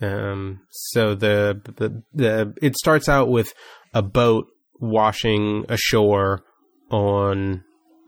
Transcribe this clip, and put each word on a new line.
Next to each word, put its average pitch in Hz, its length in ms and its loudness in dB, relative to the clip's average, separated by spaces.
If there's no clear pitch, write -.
Um, 98 600 -6
so 107 440 -2
the, 104 460 0
the, 110 260 -6
the, 110 480 0
it 139 140 2
starts 156 340 0
out 139 200 2
with 117 240 0
a 117 80 2
boat 113 440 2
washing 107 880 0
ashore 104 720 2
on, 98 760 -2